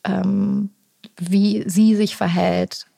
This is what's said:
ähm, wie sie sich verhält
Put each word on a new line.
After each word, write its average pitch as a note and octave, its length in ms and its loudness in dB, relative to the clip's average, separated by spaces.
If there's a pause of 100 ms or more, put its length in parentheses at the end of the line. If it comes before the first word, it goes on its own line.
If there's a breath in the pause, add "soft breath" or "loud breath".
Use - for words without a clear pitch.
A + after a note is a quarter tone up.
ähm, G3 680 -2 (460)
wie G3+ 520 0
sie G#3+ 260 4
sich G#3 220 0
verhält F3+ 720 -2 (120)